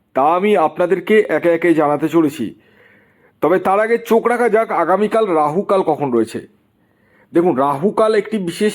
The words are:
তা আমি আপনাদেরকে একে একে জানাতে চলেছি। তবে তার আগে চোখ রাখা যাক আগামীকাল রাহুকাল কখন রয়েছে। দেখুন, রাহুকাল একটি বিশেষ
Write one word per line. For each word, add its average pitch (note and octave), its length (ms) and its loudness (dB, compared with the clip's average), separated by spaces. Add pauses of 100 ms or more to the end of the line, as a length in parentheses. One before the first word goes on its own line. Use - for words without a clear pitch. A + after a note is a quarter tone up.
(140)
তা C3 100 0 (120)
আমি G3+ 220 2
আপনাদেরকে F3 720 2
একে D#3 240 0
একে E3+ 200 2
জানাতে D3+ 360 0
চলেছি। C#3+ 460 0 (840)
তবে E3 180 2
তার F#3+ 200 0
আগে A3+ 180 0
চোখ A3+ 300 0
রাখা A#3+ 220 0
যাক A3 220 0
আগামীকাল G3+ 560 0
রাহুকাল F3 560 0
কখন D3 280 -2
রয়েছে। A2+ 360 -2 (880)
দেখুন, E3+ 220 0
রাহুকাল D3+ 600 -2
একটি G#3+ 220 -4
বিশেষ G3 380 -4